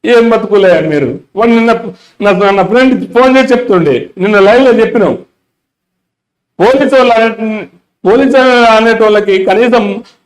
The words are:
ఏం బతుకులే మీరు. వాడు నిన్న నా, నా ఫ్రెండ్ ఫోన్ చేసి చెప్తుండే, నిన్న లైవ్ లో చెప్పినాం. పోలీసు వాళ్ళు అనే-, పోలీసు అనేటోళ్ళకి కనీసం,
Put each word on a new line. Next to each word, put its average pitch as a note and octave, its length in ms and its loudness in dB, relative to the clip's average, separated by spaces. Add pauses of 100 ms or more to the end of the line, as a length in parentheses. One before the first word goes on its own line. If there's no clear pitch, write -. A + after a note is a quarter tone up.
ఏం A#3 240 2
బతుకులే G3 520 0
మీరు. D3 380 -4 (160)
వాడు A3+ 140 -2
నిన్న A#3 220 0 (500)
నా, G3 300 0
నా G3 120 0
ఫ్రెండ్ A#3 500 0
ఫోన్ C4 240 2
చేసి C4 160 2
చెప్తుండే, E3+ 640 -2
నిన్న G3+ 220 0
లైవ్ A3 260 4
లో B3 80 2
చెప్పినాం. A3 440 0 (1400)
పోలీసు C4+ 360 0
వాళ్ళు A#3+ 180 2
అనే-, A3 500 -4 (420)
పోలీసు C4 320 2 (400)
అనేటోళ్ళకి G#3 680 0
కనీసం, G#3 580 -2 (220)